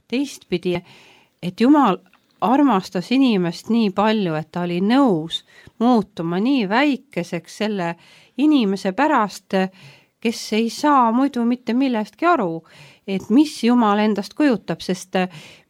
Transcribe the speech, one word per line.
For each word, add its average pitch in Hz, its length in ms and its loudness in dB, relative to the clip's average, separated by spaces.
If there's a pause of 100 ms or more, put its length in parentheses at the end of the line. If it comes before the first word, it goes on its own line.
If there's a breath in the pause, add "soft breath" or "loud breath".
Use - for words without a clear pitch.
Teistpidi, 185 720 -6 (640 soft breath)
et 180 160 -4
Jumal 254 360 4 (440)
armastas 208 720 0
inimest 214 580 0
nii 226 260 2
palju, 208 420 0
et 156 140 -8
ta 175 140 -6
oli 175 160 -4
nõus 202 600 0 (360 loud breath)
muutuma 190 640 0
nii 254 280 0
väikeseks 208 920 -4
selle 196 320 -4 (440 soft breath)
inimese 233 600 2
pärast, 262 580 -2 (640 loud breath)
kes 226 200 -4 (160)
ei 226 160 0
saa 269 400 2
muidu 254 320 0
mitte 240 280 -2
millestki 247 520 -2
aru, 196 380 0 (440 loud breath)
et 196 220 -4
mis 294 240 4 (100)
Jumal 226 380 2
endast 208 320 -2
kujutab, 226 480 -2
sest, - 340 -6
äh, 180 280 -4 (260 loud breath)